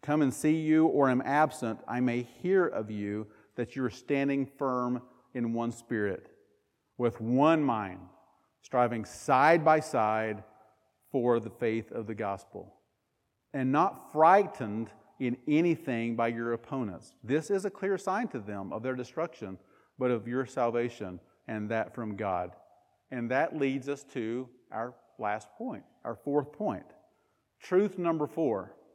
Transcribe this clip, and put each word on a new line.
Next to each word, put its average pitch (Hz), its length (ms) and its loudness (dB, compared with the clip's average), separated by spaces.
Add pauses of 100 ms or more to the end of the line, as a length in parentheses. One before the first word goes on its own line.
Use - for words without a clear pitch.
come 151 200 0
and 131 120 2
see 156 220 2
you 160 320 4
or 139 220 4
am 127 120 2
absent, 143 640 0
I 120 140 -4
may 123 220 0
hear 180 420 0
of 107 260 -4
you 104 360 -6 (280)
that 117 200 -6
you 131 100 -2
are 110 60 0
standing 139 540 -2
firm 127 580 -2 (300)
in 117 200 -4
one 117 180 -2
spirit, 104 580 -4 (680)
with 120 240 -2
one 143 420 4
mind, 104 360 -2 (600)
striving 117 440 0
side 151 580 4
by 156 160 6
side 110 640 0 (680)
for 120 280 2
the 110 100 -8
faith 113 420 -2
of 110 160 -8
the 113 80 -6
gospel, 98 580 -8 (800)
and 131 180 0
not 175 400 0
frightened 156 800 4 (300)
in 123 180 -2 (100)
anything 143 680 0
by 117 120 0
your 117 260 -4
opponents. 117 600 -8 (100)
This 147 280 -2
is 190 120 0
a 202 60 -2
clear 196 280 -4
sign 202 320 -4
to 127 100 -8
them 101 340 -8
of 110 80 -8
their 127 140 -2
destruction, 123 640 -8 (420)
but 127 100 2
of 113 180 -2
your 127 180 -2
salvation, 117 760 -2 (280)
and 107 220 -6
that 110 240 -2
from 110 220 -8
God." 90 400 -4 (560)
And 120 180 -6
that 143 280 0
leads 135 320 -2
us 139 240 -8
to 120 340 -4 (240)
our 117 240 -8 (240)
last 107 380 -4
point, 226 260 -10 (220)
our 113 100 -6
fourth 143 380 -2
point. 127 320 -4 (720)
Truth 196 380 2
number 165 280 0
four. 113 480 -2 (220)